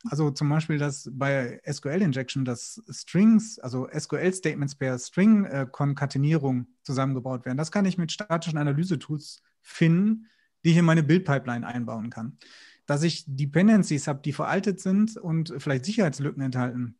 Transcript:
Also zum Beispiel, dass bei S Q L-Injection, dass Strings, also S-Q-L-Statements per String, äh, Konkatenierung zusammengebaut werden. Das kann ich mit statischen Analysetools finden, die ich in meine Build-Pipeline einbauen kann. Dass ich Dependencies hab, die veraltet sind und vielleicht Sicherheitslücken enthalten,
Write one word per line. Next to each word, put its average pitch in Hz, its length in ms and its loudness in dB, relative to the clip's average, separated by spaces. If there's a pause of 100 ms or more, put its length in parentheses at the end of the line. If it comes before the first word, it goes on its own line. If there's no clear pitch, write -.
Also 147 220 0
zum 143 180 0
Beispiel, 156 300 0
dass 143 340 -6
bei 135 500 -2
S 143 180 -8
Q 139 80 -6
L-Injection, 135 560 0
dass - 440 -8
Strings, 208 720 2
also 127 300 -6
S-Q-L-Statements 151 840 -2
per 131 240 -4
String, 202 480 4
äh, 135 240 -4
Konkatenierung 139 960 0 (160)
zusammengebaut 131 640 -4
werden. 131 120 -4
Das 160 140 -4
kann 202 140 2
ich 185 120 0
mit 165 140 -2
statischen 165 460 -4
Analysetools 147 840 -2 (180)
finden, 196 680 2 (360)
die 165 80 6
ich 165 60 8
in 175 80 6
meine 165 180 6
Build-Pipeline 139 640 0
einbauen 117 420 -6
kann. 113 280 -10 (480)
Dass 147 180 0
ich 170 240 -2
Dependencies 151 800 4
hab, 143 160 -6
die 147 80 -2
veraltet 180 480 -2
sind 208 380 0
und 165 400 -4
vielleicht 135 280 -2
Sicherheitslücken 160 560 -2
enthalten, 123 580 -4